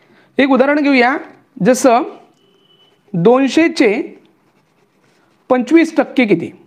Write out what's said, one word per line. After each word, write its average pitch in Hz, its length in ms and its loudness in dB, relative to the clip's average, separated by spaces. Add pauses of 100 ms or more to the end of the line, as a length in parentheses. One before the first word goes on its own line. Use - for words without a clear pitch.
(380)
एक 269 120 0
उदाहरण 269 300 2
घेऊया. 269 360 0 (480)
जसं 247 380 2 (1080)
दोनशेचे 254 1080 0 (1300)
पंचवीस 311 480 0
टक्के 262 280 0
किती? 175 280 -2 (140)